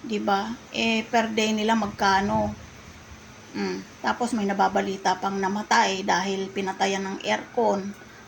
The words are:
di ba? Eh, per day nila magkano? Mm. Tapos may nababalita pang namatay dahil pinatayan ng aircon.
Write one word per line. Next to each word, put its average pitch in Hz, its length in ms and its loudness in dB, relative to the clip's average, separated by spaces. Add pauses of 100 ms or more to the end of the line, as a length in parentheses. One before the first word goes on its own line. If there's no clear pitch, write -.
di 220 160 -2
ba? 208 320 2 (240)
Eh, 226 320 0
per 226 240 2
day 214 240 2
nila 220 240 2
magkano? 208 720 2 (1040)
Mm. 190 240 -2 (240)
Tapos 233 320 -2
may 208 80 0
nababalita 196 800 2
pang 196 160 -2
namatay 196 640 2
dahil 190 480 0
pinatayan 196 560 -2
ng 196 160 -6
aircon. 202 720 0 (320)